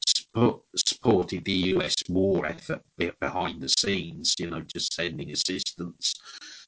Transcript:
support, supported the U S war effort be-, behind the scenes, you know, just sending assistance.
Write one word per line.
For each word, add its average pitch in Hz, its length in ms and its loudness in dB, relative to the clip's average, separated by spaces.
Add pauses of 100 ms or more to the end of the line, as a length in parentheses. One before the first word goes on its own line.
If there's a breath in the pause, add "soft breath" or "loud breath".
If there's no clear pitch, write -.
support, - 560 2 (120)
supported 92 720 2
the 98 80 0
U 92 300 4
S 87 140 0 (120)
war 92 380 4
effort - 360 -6 (140)
be-, 85 140 0 (100)
behind 82 400 -2
the - 80 -6
scenes, 85 680 0
you 85 100 -4
know, 82 140 -6
just - 320 -6
sending 78 380 -4
assistance. - 840 -2 (540 loud breath)